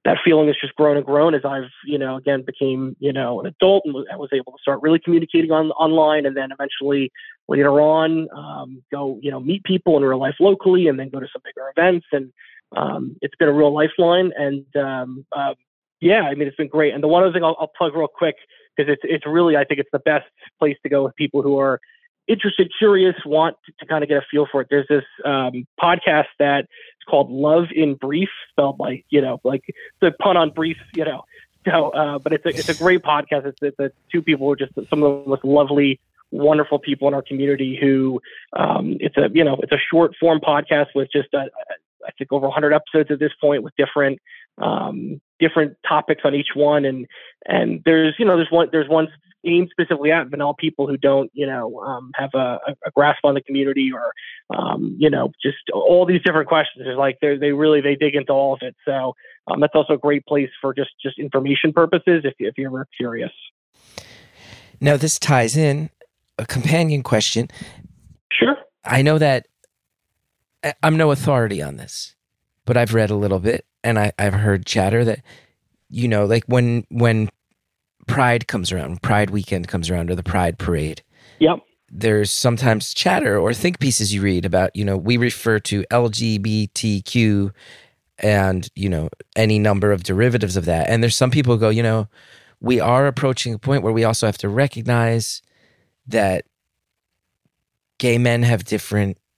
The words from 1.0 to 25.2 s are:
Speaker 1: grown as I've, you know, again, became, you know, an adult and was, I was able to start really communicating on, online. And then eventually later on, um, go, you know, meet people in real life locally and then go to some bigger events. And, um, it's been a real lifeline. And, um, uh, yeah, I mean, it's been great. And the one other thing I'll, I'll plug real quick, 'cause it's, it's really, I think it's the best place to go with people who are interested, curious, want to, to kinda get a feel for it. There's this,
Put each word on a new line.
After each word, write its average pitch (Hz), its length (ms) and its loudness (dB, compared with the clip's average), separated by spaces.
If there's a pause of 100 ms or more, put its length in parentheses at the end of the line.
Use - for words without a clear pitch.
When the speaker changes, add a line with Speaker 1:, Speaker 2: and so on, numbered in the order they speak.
Speaker 1:
grown 147 300 2
as 135 100 -2
I've, 135 240 -6 (160)
you 143 140 -4
know, 131 160 -6
again, 135 280 -2
became, 131 560 -4
you 139 140 -2
know, 123 260 -4
an - 60 -8
adult 190 400 4
and 147 80 -6
was, 131 180 -10
I - 40 -12
was 143 180 -12
able 127 200 -4
to - 60 -20
start 135 220 -4
really 156 160 4
communicating 165 540 0
on, 156 200 2
online. 156 540 2
And 135 100 -4
then 135 160 -6
eventually 139 600 -4 (360)
later 143 320 4
on, 160 560 2
um, 139 460 -14 (100)
go, 135 300 -8
you 139 80 -8
know, 131 100 -6
meet 170 240 -4
people 185 340 2
in 139 60 2
real 131 160 2
life 135 200 -4
locally 185 480 4
and 135 120 0
then 135 100 -10
go 135 100 -10
to 123 120 -10
some - 140 -16
bigger 135 320 -14
events. 175 340 2
And, 135 220 -4 (420)
um, - 460 -6
it's - 140 -8
been 165 120 2
a 143 60 4
real 147 180 4
lifeline. 170 640 2
And, 139 300 -4 (100)
um, 135 560 -6
uh, 139 220 -4 (460)
yeah, 190 240 4
I 143 100 -4
mean, 143 140 -4
it's 135 100 -12
been 151 100 -4
great. 147 280 0
And 143 80 -6
the 151 40 2
one 170 140 4
other 185 100 4
thing 170 120 -2
I'll, 165 160 0
I'll 156 180 -8
plug 160 160 -2
real 151 140 -2
quick, 156 300 -4 (380)
'cause 143 140 -2
it's, 143 140 -2
it's 156 240 -4
really, 165 280 2
I 143 100 2
think 139 140 -4
it's 139 120 -6
the 143 80 -2
best 151 260 -2 (320)
place 147 240 0
to 143 80 -6
go 139 140 2
with 131 120 -6
people 143 280 -2
who 139 160 0
are 135 200 0 (480)
interested, 196 520 0
curious, 190 360 4 (100)
want 156 400 0
to, - 140 -20
to 151 60 -20
kinda 151 220 -2
get 147 100 2
a 135 140 -4
feel 143 200 2
for 139 100 0
it. 127 100 -6
There's 143 160 2
this, 143 160 2 (220)